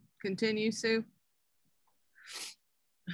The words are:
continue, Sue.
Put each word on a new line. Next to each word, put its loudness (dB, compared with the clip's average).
continue, 2
Sue. 2